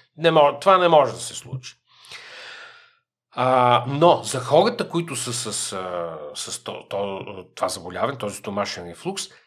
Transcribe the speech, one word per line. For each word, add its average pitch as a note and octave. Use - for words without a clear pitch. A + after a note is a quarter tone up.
Не E3
мо-, D3
това F#3+
не F3+
може C#3+
да A#2+
се -
случи. -
А, B2
но D3
за -
хората, F3
които E3
са A#2+
с, -
а, F2+
с -
то, F#2+
то, G2
това -
заболяване, F#2
този G#2
стомашен G2+
рефлукс, F#3